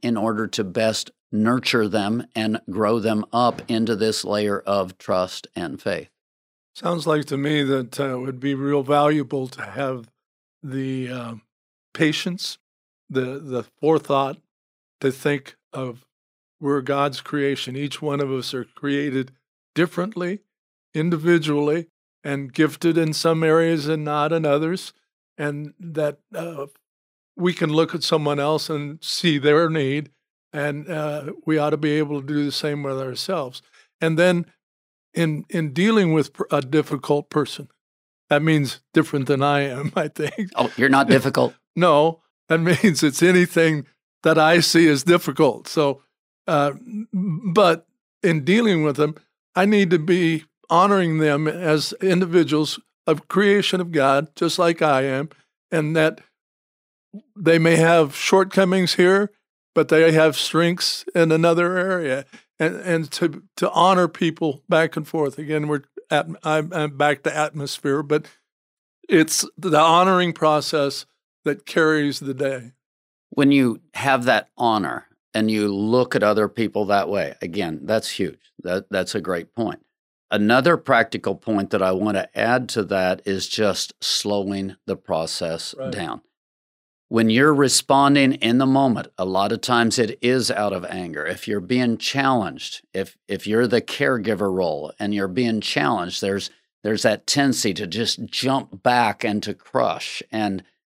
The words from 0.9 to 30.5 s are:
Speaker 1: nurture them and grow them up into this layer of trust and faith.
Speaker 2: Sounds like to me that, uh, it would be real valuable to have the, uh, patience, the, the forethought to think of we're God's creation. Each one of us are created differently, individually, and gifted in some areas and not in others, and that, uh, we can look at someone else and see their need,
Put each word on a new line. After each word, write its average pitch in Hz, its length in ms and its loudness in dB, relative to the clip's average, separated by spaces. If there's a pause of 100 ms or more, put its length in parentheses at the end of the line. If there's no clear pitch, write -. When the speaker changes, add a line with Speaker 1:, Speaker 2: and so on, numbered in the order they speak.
Speaker 1:
nurture 113 580 0
them 107 460 -2
and 110 340 -4
grow 107 300 0
them 107 340 -2
up 120 340 0
into 113 300 -2
this 107 300 -4
layer 104 340 -2
of 95 380 -4
trust - 480 -4 (100)
and 87 240 -10
faith. 85 300 -6 (640)
Speaker 2:
Sounds 170 320 -4
like 151 200 0
to 139 120 -6
me 147 240 0
that, 131 360 -4
uh, 131 200 -4
it - 20 -10
would 127 200 -10
be 139 140 -4
real 139 280 -2
valuable 143 680 0
to - 140 -16
have 127 480 -8 (520)
the, 131 460 -6
uh, 120 260 -12 (600)
patience, - 600 -4 (540)
the, 131 280 -4
the 127 240 -8 (160)
forethought 143 600 0 (600)
to 135 140 0
think 139 440 -6 (180)
of 127 320 -12 (520)
we're 143 220 -2
God's 139 400 -2
creation. 139 560 -4
Each 143 240 -8
one 143 180 -4
of 139 140 -4
us 131 220 -6
are 127 100 -8
created 139 680 -6 (420)
differently, 180 680 -4 (540)
individually, 156 960 0 (360)
and 139 260 -6
gifted 156 460 0
in 160 160 0
some 160 320 0
areas 160 440 2
and 156 180 -4
not 151 260 -2
in 165 140 0
others, 160 480 -2 (440)
and 147 420 -8
that, 151 380 -6 (160)
uh, 160 320 -10 (720)
we 180 160 -2
can 160 180 -2
look 156 240 0
at 156 80 -10
someone 147 360 0
else 147 300 -2
and 147 340 -8
see 156 360 -2
their 147 320 4
need, 143 400 -4 (420)